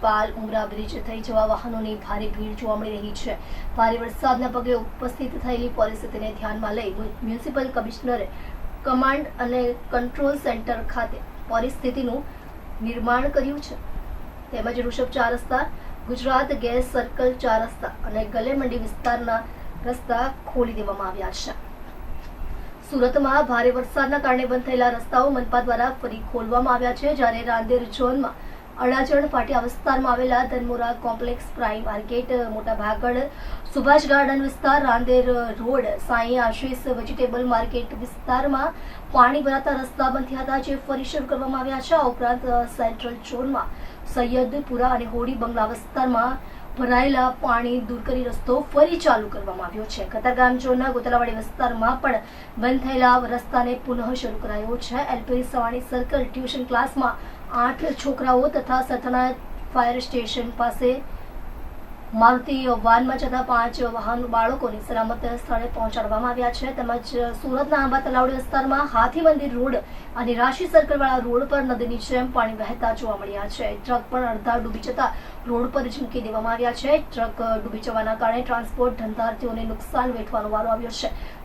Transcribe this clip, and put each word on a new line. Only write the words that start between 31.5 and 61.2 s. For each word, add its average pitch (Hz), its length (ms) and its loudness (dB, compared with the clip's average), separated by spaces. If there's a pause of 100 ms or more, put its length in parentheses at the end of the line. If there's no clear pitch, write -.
પ્રાઇમ 220 280 -2
માર્કેટ, 220 480 -2 (180)
મોટા 220 260 -2
ભાગળ, 220 440 0 (540)
સુભાષ 285 340 6
ગાર્ડન 277 340 4
વિસ્તાર, 277 420 4
રાંદેર 247 500 6 (260)
રોડ, 240 260 2 (220)
સાંઈ 233 300 2
આશીષ 247 500 0
વેજીટેબલ 240 580 0
માર્કેટ 240 540 0
વિસ્તારમાં 277 760 0 (380)
પાણી 269 300 6
ભરાતા 269 300 2
રસ્તા 262 380 0
બંધ 262 160 0
થયા 262 140 -6
હતા, 269 180 0
જે 269 180 -2
ફરી 269 280 -4
શરૂ 294 220 -4
કરવામાં 262 360 -2
આવ્યા 262 180 -4
છે. 320 160 2
આ 294 120 6
ઉપરાંત, 240 380 0
અ, 240 200 4
સેન્ટ્રલ 233 480 -4 (180)
ઝોનમાં 262 360 -2 (460)
સૈયદપુરા 254 760 0
અને 240 180 0
હોડી 240 300 -2
બંગલા 233 300 0
વિસ્તારમાં 247 720 0 (400)
ભરાયેલા 254 640 4
પાણી 240 380 2
દૂર 233 260 -6
કરી 254 180 0
રસ્તો 247 500 0
ફરી 330 260 6
ચાલુ 233 280 4
કરવામાં 185 380 -6
આવ્યો 214 200 -6
છે. - 180 -8
કતારગામ 254 540 4
ઝોનના 254 320 2
ગોતલાવાડી 240 420 2
વિસ્તારમાં 226 720 0
પણ 240 180 2 (380)
બંધ 254 240 2
થયેલા 254 360 6
રસ્તાને 240 580 0
પુનઃ 240 380 -2
શરૂ 226 280 -4
કરાયો 214 360 -4
છે. - 180 -6
એલ 254 320 -2
પી 254 160 2
સવાણી 247 460 -2
સર્કલ 254 360 0
ટ્યુશન 254 380 -4
ક્લાસમાં 254 540 2 (360)
આઠ 247 300 0 (220)
છોકરાઓ 254 420 4
તથા 262 340 2
સતના 254 500 0 (420)
ફાયર 247 260 4
સ્ટેશન 240 500 -2
પાસે 247 520 2 (1120)